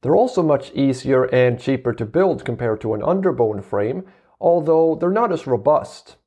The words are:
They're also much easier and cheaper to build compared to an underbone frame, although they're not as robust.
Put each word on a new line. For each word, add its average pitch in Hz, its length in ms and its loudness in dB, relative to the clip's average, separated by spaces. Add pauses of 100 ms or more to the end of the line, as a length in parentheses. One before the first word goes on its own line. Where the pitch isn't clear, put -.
They're 139 140 0
also 214 280 2
much 143 300 0
easier 131 500 0
and 123 360 2
cheaper 127 340 -2
to 113 120 -6
build 156 400 0
compared 113 360 -4
to 110 120 -4
an 107 80 -6
underbone 123 640 0
frame, 117 420 -4 (340)
although 165 540 2
they're 175 160 -2
not 214 220 0
as 160 160 -6
robust. 135 800 -2